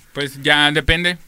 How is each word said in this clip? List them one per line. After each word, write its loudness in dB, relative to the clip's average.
Pues -10
ya 2
depende. 0